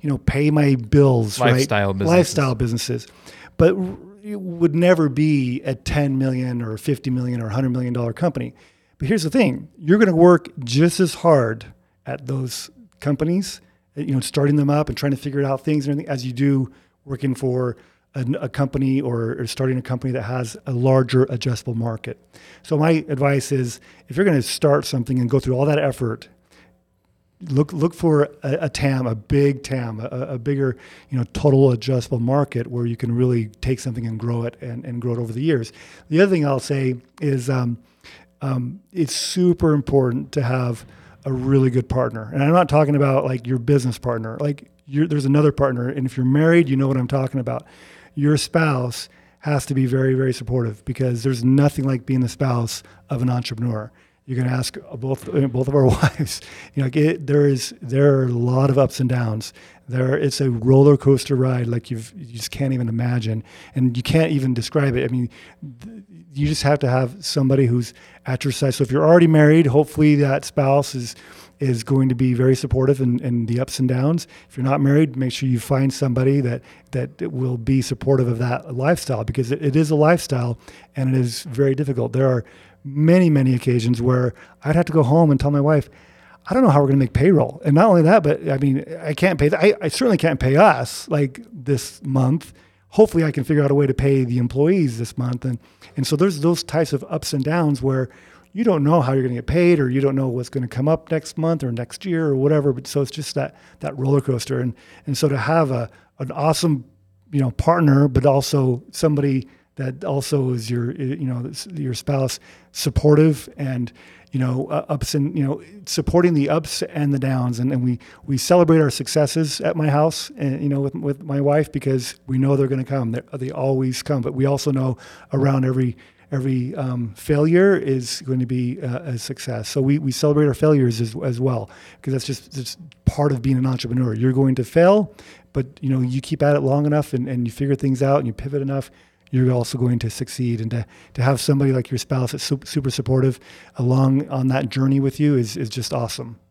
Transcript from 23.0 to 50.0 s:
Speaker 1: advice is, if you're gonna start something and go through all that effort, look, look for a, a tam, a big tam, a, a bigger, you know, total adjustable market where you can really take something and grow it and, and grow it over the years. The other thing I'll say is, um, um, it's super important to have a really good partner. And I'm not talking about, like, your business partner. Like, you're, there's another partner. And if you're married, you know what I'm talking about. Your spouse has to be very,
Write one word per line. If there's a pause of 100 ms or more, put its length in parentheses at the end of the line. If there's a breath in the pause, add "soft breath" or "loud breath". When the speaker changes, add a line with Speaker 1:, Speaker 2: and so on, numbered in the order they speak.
Speaker 1:
advice
is, (300 soft breath)
if
you're
gonna
start
something
and
go
through
all
that
effort, (1200 soft breath)
look,
look
for (200)
a,
a
tam,
a
big
tam,
a,
a
bigger, (340 loud breath)
you
know,
total
adjustable
market
where
you
can
really (140)
take
something
and
grow
it
and,
and
grow
it
over
the
years. (380 loud breath)
The
other
thing
I'll
say (260)
is,
um, (640 loud breath)
um, (100)
it's
super
important
to
have (400 soft breath)
a
really
good
partner.
And
I'm
not
talking
about,
like,
your
business
partner.
Like, (140)
you're,
there's
another
partner.
And
if
you're
married,
you
know
what
I'm
talking
about. (500 loud breath)
Your
spouse (300 soft breath)
has
to
be
very,